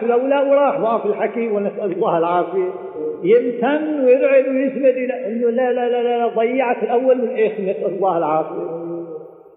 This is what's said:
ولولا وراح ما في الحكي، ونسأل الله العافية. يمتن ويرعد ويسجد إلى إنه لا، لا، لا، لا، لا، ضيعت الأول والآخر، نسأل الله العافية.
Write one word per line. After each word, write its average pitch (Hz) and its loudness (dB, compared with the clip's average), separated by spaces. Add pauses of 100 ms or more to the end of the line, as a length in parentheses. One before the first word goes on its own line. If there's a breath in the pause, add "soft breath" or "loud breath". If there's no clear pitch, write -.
ولولا 254 2
وراح 277 4
ما 220 0
في - -4
الحكي، 220 -2
ونسأل 202 -2
الله 170 0
العافية. 175 0 (540)
يمتن 262 2
ويرعد 269 6
ويسجد 269 0
إلى 254 0
إنه 233 -2
لا، 247 0
لا، 247 -2
لا، 240 -2
لا، 240 0
لا، 240 0
ضيعت 240 0
الأول 254 2
والآخر، 208 0
نسأل 185 -4
الله 185 0
العافية. 165 -2 (800)